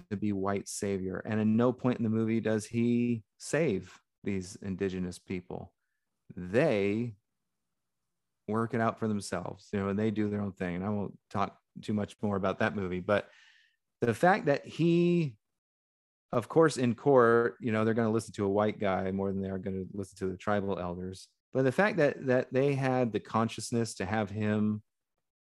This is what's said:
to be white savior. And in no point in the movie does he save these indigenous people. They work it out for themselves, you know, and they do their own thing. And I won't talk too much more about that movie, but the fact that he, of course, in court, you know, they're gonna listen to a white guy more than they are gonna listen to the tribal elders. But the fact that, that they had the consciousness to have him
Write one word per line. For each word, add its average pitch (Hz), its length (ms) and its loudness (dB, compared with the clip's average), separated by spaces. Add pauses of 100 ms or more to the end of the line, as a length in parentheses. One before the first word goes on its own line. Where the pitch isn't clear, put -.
to 104 80 -6
be 104 140 -2
white 98 360 -2
savior. 92 580 -4
And 107 140 -2
in 110 180 2
no 123 160 4
point 127 240 -2
in 117 60 -4
the 110 60 0
movie 113 300 0
does 110 260 0
he 120 580 0 (140)
save 113 600 -2 (240)
these 98 380 -6
indigenous 92 580 -4
people. 90 540 -10 (640)
They 104 800 0 (1300)
work 110 260 0
it 113 80 2
out 113 180 0
for 113 80 0
themselves, 98 680 -4
you 101 60 0
know, 98 100 0
and 98 100 0
they 110 120 2
do 107 180 0
their 104 120 -2
own 98 120 -4
thing. 87 220 -4
And 92 100 -4
I 104 40 -2
won't 104 280 -4 (120)
talk - 280 -4 (240)
too 110 120 -4
much 101 280 -2
more 104 140 0
about 95 240 0
that 110 160 0
movie, 90 260 -4
but 101 280 2 (720)
the 120 120 2
fact - 320 4
that 143 200 0
he, 170 680 2 (960)
of 120 160 0
course, 160 300 4
in 123 180 2
court, 117 640 6
you 120 120 -4
know, 110 120 2
they're 110 100 2
gonna 113 180 2
listen 110 220 -2
to 104 120 -2
a 98 40 2
white 104 300 0
guy 95 320 0
more 98 200 -2
than 98 100 -4
they 95 80 -4
are 95 80 -6
gonna 95 260 -6 (100)
listen 98 260 -10
to 92 120 -2
the 92 60 -8
tribal 98 420 -2
elders. 90 480 -8 (260)
But 131 100 2
the 131 80 4
fact 196 260 2
that, 143 300 2
that 127 260 2
they 139 220 2
had 127 360 2
the 104 80 0
consciousness 113 760 -2
to 98 100 -6
have 104 240 -2
him 107 520 0 (800)